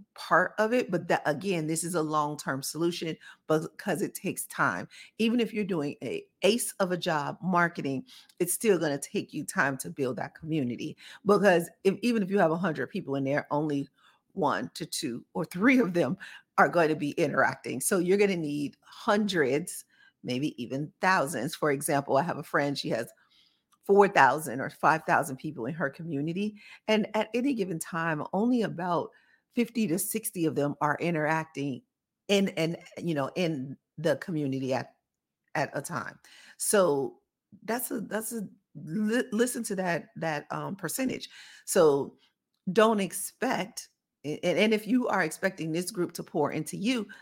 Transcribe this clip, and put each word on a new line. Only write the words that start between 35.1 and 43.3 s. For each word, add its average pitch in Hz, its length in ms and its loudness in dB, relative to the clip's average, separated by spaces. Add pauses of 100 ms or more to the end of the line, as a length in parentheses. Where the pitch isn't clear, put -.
at 143 200 -2
a 135 80 -4
time. 120 360 -8 (380)
So 151 600 2 (440)
that's 233 280 -4
a, 262 100 -4
that's 208 320 -6
a, 220 160 -6 (260)
li-, 214 560 -2
listen 240 340 0
to 196 120 -4
that, 180 300 -2 (100)
that, 151 340 -4
um, 151 260 -6
percentage. - 520 -4 (380)
So 143 480 4 (580)
don't 220 280 4
expect, - 880 -4 (340)